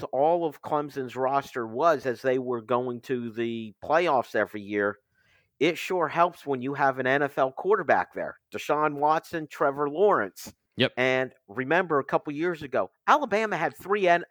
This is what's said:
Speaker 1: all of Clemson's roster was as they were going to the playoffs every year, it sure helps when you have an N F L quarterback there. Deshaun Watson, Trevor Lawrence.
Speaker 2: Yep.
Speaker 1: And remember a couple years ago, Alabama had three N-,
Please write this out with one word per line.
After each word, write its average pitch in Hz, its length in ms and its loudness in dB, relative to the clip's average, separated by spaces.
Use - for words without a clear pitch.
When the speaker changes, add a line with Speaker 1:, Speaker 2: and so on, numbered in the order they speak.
Speaker 1:
all 165 340 2
of 143 160 -8
Clemson's 139 540 -4
roster 131 500 -2
was 135 400 0
as 117 160 -4
they 131 160 2
were 123 220 -4
going 123 400 -2
to 120 320 -6
the 113 500 -6
playoffs 143 540 2
every 104 260 -2
year, 101 360 -2
it 160 180 2
sure 180 300 -2
helps 165 400 0
when 135 160 -2
you 139 120 -4
have 135 260 0
an 127 80 0
N 143 160 2
F 139 120 -4
L 135 140 2
quarterback 131 640 2
there. 85 240 -8
Deshaun 151 400 0
Watson, 156 560 0
Trevor 143 400 -2
Lawrence. 151 640 0
Speaker 2:
Yep. 120 200 0
Speaker 1:
And 131 360 0
remember 147 500 0
a 131 60 0
couple 160 280 -2
years 160 300 -4
ago, 120 280 -2
Alabama 220 480 2
had 156 200 -4
three 196 300 -2
N-, 170 240 4